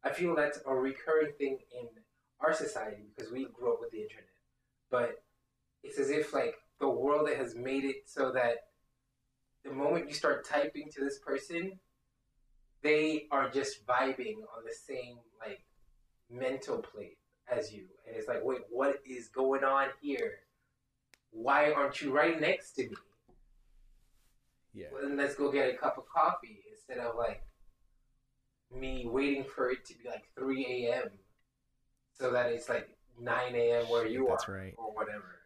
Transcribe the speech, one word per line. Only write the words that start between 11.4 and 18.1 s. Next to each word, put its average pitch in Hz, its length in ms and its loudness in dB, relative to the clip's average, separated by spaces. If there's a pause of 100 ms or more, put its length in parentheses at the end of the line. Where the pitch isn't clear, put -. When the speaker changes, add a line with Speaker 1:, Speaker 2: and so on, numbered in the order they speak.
Speaker 1:
they 151 500 2
are 135 180 2
just - 360 -2
vibing 131 520 0 (200)
on - 80 -14
the 113 80 -10
same, 123 460 -10 (200)
like, 107 240 -12 (680)
mental 127 500 -4
plate - 380 -12 (320)
as 107 240 0
you. 95 140 -16 (180)
And 113 120 -12